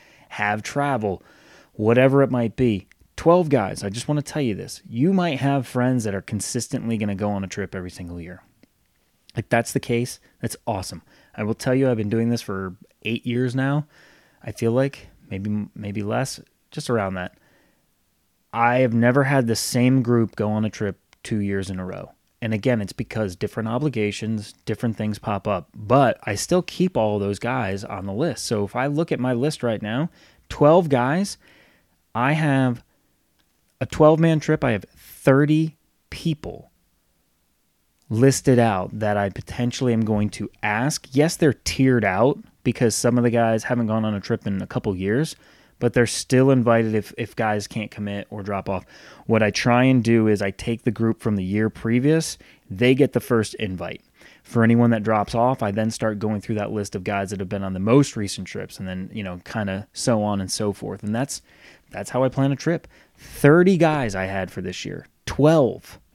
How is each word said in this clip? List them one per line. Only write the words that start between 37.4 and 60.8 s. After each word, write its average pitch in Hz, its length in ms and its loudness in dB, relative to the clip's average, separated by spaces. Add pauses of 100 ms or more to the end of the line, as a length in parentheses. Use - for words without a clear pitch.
listed 131 480 4
out 101 400 2
that 104 200 0
I 101 120 0
potentially 120 640 -4
am 113 100 2
going 107 280 0
to - 180 -10 (140)
ask. 110 480 -2
Yes, 147 240 2
they're 151 180 4
tiered 131 500 2
out 101 360 2 (240)
because 117 320 0
some 120 240 2
of 120 40 2
the 120 60 4
guys 113 360 2
haven't 120 220 -2
gone 110 180 0
on 107 100 -2
a 98 40 -4
trip 113 280 -4
in 98 140 -4
a 95 60 -8
couple 107 280 -4
years, 107 400 -2 (460)
but 120 100 2
they're 120 160 4
still 131 440 2
invited 113 440 4
if, 107 220 -2
if 117 180 -8
guys 107 320 -2
can't 104 240 -10
commit 101 380 -8
or 107 120 -12
drop 98 280 -6
off. 95 160 -4 (400)
What 113 180 4
I 104 80 4
try 123 320 4
and 131 180 6
do 113 280 4
is 104 120 4
I 98 100 -2
take - 320 -6
the 120 80 0
group 113 280 0
from 107 160 0
the 95 80 0
year 104 260 0
previous, 135 680 0 (320)
they 123 260 4
get 131 160 2
the 120 80 2
first 113 360 0
invite. 92 460 -8 (420)
For 117 200 0
anyone 117 280 6
that 110 120 0
drops 107 320 0
off, 123 260 2
I 104 100 -2
then 110 200 -2
start 110 280 -4
going 107 200 -2
through 110 160 -6
that 104 160 -4
list 107 240 -6
of 92 80 -8
guys 101 280 -4
that 101 100 -6
have 92 80 -8
been 98 140 -4
on 95 100 -6
the 92 60 -6
most 123 360 4
recent 98 320 -8
trips - 320 -12
and 95 80 -10
then, 92 240 -10
you 107 120 -8
know, 90 200 -10
kinda 101 480 -6
so 110 320 0
on 104 160 -2
and 92 100 -4
so 104 220 -2
forth. 98 320 -10